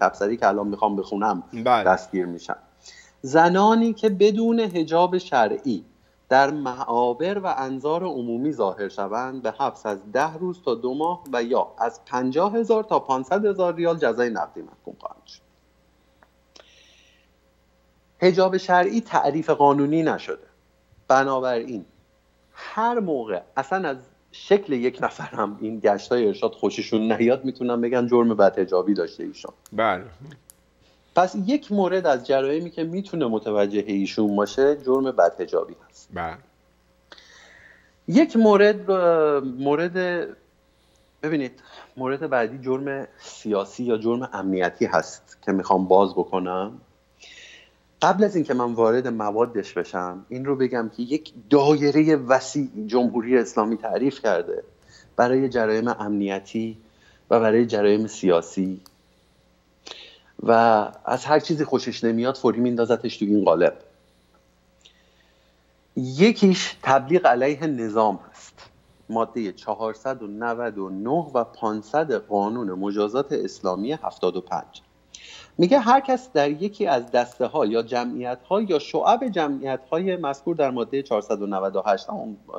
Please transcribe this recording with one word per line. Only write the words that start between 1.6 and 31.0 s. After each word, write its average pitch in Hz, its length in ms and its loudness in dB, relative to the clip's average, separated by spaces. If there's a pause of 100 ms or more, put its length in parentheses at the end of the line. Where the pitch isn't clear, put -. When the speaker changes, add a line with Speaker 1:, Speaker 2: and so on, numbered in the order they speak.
Speaker 2:
بله. 120 200 2
Speaker 1:
دستگیر 92 420 0
می‌شن. 85 300 -10 (680)
زنانی 190 680 4
که 220 160 -2
بدون 220 520 2
حجاب 175 580 0
شرعی 113 680 -2 (440)
در 139 220 4
معابر 127 880 -2
و 190 180 -4
انظار 135 480 -4
عمومی 127 480 -4
ظاهر 101 360 -2
شوند، 120 540 -6
به 113 80 -4
حبس 123 360 -6
از 101 120 -4 (140)
ده 160 260 -2
روز 180 260 -8
تا 127 100 0
دو 123 200 -6
ماه 165 380 -4
و 120 100 -2
یا 117 240 0 (120)
از 117 280 -4
پنجاه 131 500 -2
هزار 226 280 0
تا 165 140 0
پانصد 139 480 -2
هزار 185 280 0
ریال 170 240 0
جزای 120 320 0
نقدی 87 320 -8
محکوم - 360 -20
خواهند - 280 -16
شد. - 160 -20 (2750)
حجاب 185 360 2
شرعی 185 440 2
تعریف 151 500 -2
قانونی 143 520 4
نشده. - 440 -4 (640)
بنابراین 127 760 0 (680)
هر 233 460 -2
موقع 120 400 -4 (160)
اصلاً 175 320 -4
از 135 80 -4 (360)
شکل 202 400 0
یک 123 280 -2
نفر - 360 -6
هم 104 240 -4
این 110 200 -8
گشتای 107 460 2
ارشاد 101 260 -2
خوششون 110 600 -2
نیاد، 120 320 2
می‌تونن 123 360 -4
بگن 123 260 0
جرم 117 280 4
بدحجابی 95 600 2
داشته 85 300 -6
ایشون. - 280 -14 (200)
Speaker 2:
بله. 104 320 0 (1120)